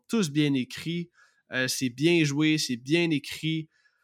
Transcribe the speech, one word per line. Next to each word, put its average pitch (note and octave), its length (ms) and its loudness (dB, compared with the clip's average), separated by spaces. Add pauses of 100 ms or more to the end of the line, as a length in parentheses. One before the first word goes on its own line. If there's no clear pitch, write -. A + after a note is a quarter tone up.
tous G3+ 240 0
bien D3 240 2
écrits, E3 560 -4 (420)
euh, B2+ 140 -2
c'est B2+ 240 -2
bien D#3+ 320 4
joué, D#3 340 2
c'est D3 200 -4
bien D#3+ 340 0
écrit. D#3+ 580 -2 (360)